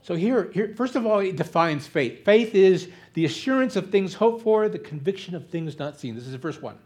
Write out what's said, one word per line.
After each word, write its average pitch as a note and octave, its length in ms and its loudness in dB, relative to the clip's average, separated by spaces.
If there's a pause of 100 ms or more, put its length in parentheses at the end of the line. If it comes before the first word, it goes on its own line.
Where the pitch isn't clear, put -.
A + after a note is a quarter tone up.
so F3 120 -6
here, G3+ 380 0
here, A3 240 -2
first B3+ 180 -4
of A#3+ 100 0
all, G#3+ 140 2
it F#3+ 160 0
defines D#3 540 0
faith. C3+ 360 -4
Faith A3 300 4
is F#3+ 340 6 (260)
the D#3+ 100 0
assurance C4 500 0
of F#3+ 160 -4
things G3 240 0
hoped A3+ 300 2
for, G#3+ 240 2
the - 100 -6
conviction E3+ 560 -8
of - 140 -12
things D#3+ 300 -8
not D3 200 -8
seen. A#2 160 -8
This B2 140 -12
is C3 80 -12
verse C#3+ 260 -10
one. G#2+ 240 -12